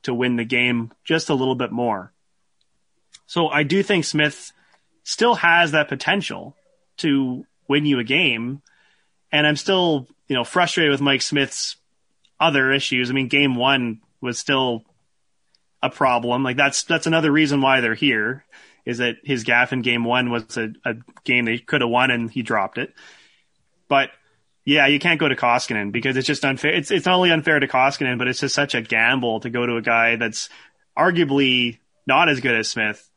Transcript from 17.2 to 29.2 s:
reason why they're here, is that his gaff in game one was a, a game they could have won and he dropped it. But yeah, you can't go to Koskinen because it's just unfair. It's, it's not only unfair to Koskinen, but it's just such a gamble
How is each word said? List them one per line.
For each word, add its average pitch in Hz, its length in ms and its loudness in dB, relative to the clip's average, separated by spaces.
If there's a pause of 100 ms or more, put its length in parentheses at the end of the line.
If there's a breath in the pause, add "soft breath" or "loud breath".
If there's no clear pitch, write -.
reason 143 320 2
why 131 180 4
they're 113 140 0
here, 120 500 -2 (400 soft breath)
is 120 140 -6
that 120 260 -2
his 123 200 -4
gaff 123 280 2
in 127 100 -2
game 120 220 0
one 123 260 0
was 117 260 -6
a, 110 160 -4 (120)
a 120 100 -4 (300)
game 123 200 2
they 117 140 -2
could 147 220 -2
have 117 100 0
won 123 200 2
and 117 200 -2
he 127 120 -6
dropped 107 360 -2
it. 131 140 -8 (960 loud breath)
But 135 220 2 (540)
yeah, 143 220 4
you 147 140 2
can't 170 180 2
go 151 100 0
to 127 60 0
Koskinen 120 560 0
because 123 260 -2
it's 131 100 -2
just 147 180 -2
unfair. 139 280 0
It's, - 200 -2
it's 170 140 -2
not 185 100 4
only 180 160 4
unfair 156 260 2
to 135 80 0
Koskinen, 131 520 0
but 123 100 -2
it's 127 120 -4
just 139 140 -2
such 143 200 -2
a 117 80 -2
gamble 117 580 0